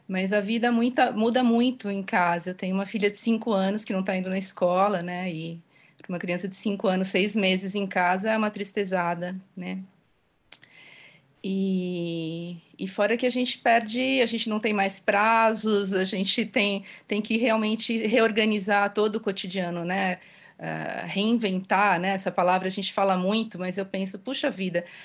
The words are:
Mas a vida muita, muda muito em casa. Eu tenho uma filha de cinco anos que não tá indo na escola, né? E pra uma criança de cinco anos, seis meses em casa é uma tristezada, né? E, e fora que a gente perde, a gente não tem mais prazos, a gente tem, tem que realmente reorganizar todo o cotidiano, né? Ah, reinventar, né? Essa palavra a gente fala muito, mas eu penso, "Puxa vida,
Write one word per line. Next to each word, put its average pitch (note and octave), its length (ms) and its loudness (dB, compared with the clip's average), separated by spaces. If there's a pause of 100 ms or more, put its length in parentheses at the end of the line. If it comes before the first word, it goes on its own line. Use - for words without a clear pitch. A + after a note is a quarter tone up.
Mas F#3+ 240 -2
a G#3 80 4
vida A3+ 320 0
muita, A#3+ 400 2
muda A3+ 320 2
muito A#3+ 460 2
em G3 120 -4
casa. F3+ 500 0
Eu F#3 40 -8
tenho F#3 200 -2
uma G3 100 0
filha G#3 260 0
de G#3 60 -16
cinco A3+ 340 0
anos G3 320 2
que - 100 -6
não F#3+ 100 0
tá F#3+ 120 -2
indo F#3 140 -2
na F#3+ 80 -2
escola, F#3+ 640 2
né? F3+ 300 -4
E E3 280 -8 (380)
pra - 120 -18
uma F3 100 -4
criança F3+ 280 -4
de F#3+ 80 -10
cinco G3+ 320 -2
anos, F#3+ 220 2
seis G#3+ 260 2
meses F#3+ 400 2
em G3+ 100 -2
casa F#3+ 460 2
é A3 60 2
uma G#3+ 140 0
tristezada, F#3 840 -4 (200)
né? F#3 240 -8 (1600)
E, F3 1120 -2 (220)
e F#3+ 80 -4
fora G#3 300 2
que A#3+ 80 0
a B3 40 4
gente B3 300 -2
perde, A#3+ 600 2
a A#3 40 4
gente A3+ 240 -4
não G#3+ 100 -2
tem G#3+ 140 0
mais G3 260 0
prazos, G#3 920 2
a F#3 100 2
gente F#3+ 420 0
tem, G3+ 380 0 (240)
tem G#3 140 0
que A3 160 -2
realmente A3 720 0
reorganizar G#3 840 2
todo G#3+ 240 2
o - 40 -2
cotidiano, F3+ 640 -4
né? F#3 340 -2 (400)
Ah, D#3+ 460 -6
reinventar, G3 920 0
né? F#3 100 -2
Essa F#3+ 220 -2
palavra F3+ 360 2
a F#3 40 -2
gente F#3+ 200 -6
fala G3 240 2
muito, G3+ 440 -2
mas F#3 180 -6
eu G3 80 -4
penso, F#3+ 320 -6
"Puxa C#4 320 -4
vida, F3 360 -2 (200)